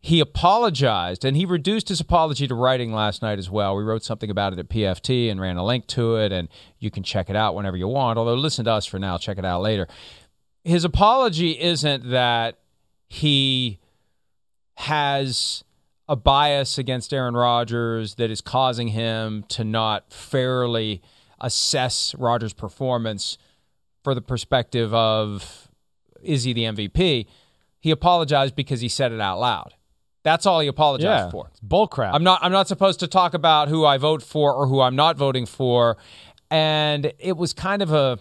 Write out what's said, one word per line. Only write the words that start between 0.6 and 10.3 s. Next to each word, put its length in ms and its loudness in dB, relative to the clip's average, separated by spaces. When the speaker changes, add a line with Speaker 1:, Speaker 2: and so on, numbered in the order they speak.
Speaker 1:
and 140 0
he 80 0
reduced 420 -2
his 140 -4
apology 440 2
to 80 -4
writing 380 0
last 300 -2
night 180 -2
as 100 -8
well. 240 0
We 120 -2
wrote 180 -2
something 260 -8
about 220 -2
it 80 -10
at 80 -10
P 180 -2
F 160 -2
T 280 0
and 100 -4
ran 160 -4
a 80 -2
link 240 -2
to 300 0
it, 160 0
and 160 -4
you 140 -6
can 120 -8
check 260 -4
it 80 -2
out 180 0
whenever 220 -4
you 100 -2
want, 320 0
although 140 0
listen 320 -2
to 60 2
us 140 0
for 140 -8
now, 180 -4
check 200 -6
it 80 -6
out 160 0
later. 260 0